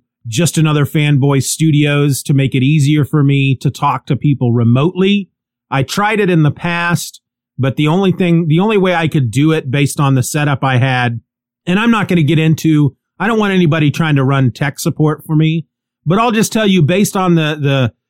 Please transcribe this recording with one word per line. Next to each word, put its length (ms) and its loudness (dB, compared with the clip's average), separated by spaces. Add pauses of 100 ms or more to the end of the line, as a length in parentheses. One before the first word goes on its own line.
(260)
Just 300 -2
Another 300 2
Fanboy 560 0
Studios 800 0
to 100 -2
make 220 0
it 80 0
easier 420 2
for 180 0
me 340 2
to 140 -2
talk 360 -4
to 100 -2
people 380 0
remotely. 760 0 (420)
I 120 -2
tried 380 -2
it 100 0
in 120 2
the 80 2
past, 680 -4 (380)
but 180 -2
the 120 0
only 240 0
thing, 360 0
the 120 2
only 180 2
way 160 2
I 140 0
could 220 -2
do 220 2
it 180 -4
based 300 -2
on 140 2
the 80 0
setup 420 -2
I 140 0
had, 420 -2 (460)
and 120 0
I'm 120 2
not 180 0
gonna 140 2
get 160 2
into, 580 0 (220)
I 80 -2
don't 120 0
want 160 0
anybody 360 2
trying 260 0
to 80 0
run 280 0
tech 260 -6
support 480 -2
for 100 -4
me, 300 0 (380)
but 140 0
I'll 140 0
just 200 0
tell 140 0
you, 160 4
based 340 0
on 180 0
the, 260 0
the, 320 0 (180)